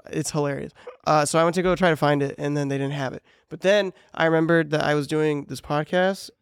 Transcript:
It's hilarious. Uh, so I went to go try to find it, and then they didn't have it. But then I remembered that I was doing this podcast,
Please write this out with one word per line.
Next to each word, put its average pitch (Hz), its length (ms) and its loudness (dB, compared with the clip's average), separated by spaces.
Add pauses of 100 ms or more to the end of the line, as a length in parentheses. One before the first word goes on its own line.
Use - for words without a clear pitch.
It's - 220 -6
hilarious. 143 400 -4 (340)
Uh, 151 200 4
so 165 120 0
I 165 60 6
went 170 120 2
to 185 60 -2
go 180 140 2
try 180 140 2
to 156 80 2
find 147 260 2
it, 139 140 -4
and 147 180 -2
then 143 140 -2
they 139 80 -2
didn't 139 160 -4
have 135 180 -6
it. - 100 -12 (280)
But 160 100 -14
then 196 320 2 (220)
I 165 100 -2
remembered 160 460 4
that 151 160 0
I 147 100 2
was 143 100 -2
doing 151 440 0
this 131 100 -10
podcast, 180 720 -2 (120)